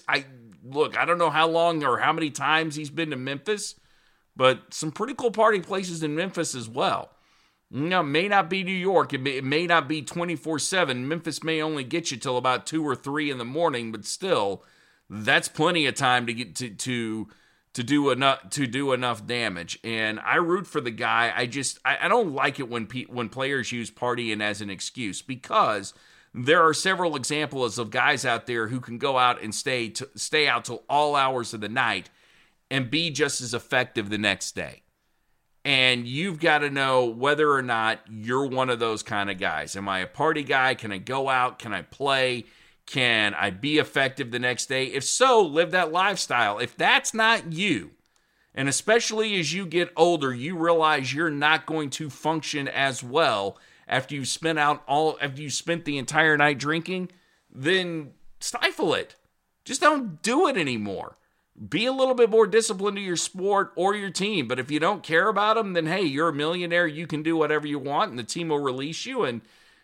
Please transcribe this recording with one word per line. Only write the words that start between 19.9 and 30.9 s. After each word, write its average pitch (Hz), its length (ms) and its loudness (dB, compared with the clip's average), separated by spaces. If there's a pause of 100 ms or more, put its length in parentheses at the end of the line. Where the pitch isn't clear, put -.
I 131 160 0
root 175 280 0
for 151 160 -4
the 123 80 -4
guy. 113 460 0
I 123 100 0
just, 127 400 -4
I, 139 160 2
I 165 60 0
don't 196 260 2
like 135 260 0
it 123 100 -6
when 117 180 -4
pe-, 127 160 -8
when 120 260 -8
players 135 420 -4
use 120 200 -6
partying 120 500 -2
as 104 200 -2
an 101 100 -8
excuse, 95 500 -8
because 123 720 -2 (400)
there 151 300 4
are 156 100 6
several 180 420 0
examples 135 640 -2
of 110 140 -6
guys 131 340 2
out 120 220 0
there 113 220 -2
who 127 100 -4
can 120 180 -12
go 131 220 0
out 123 240 4
and 107 100 -8
stay 123 360 -4
t-, - 160 -10 (100)
stay 147 320 0
out 120 180 2
till 117 240 -10
all 147 260 2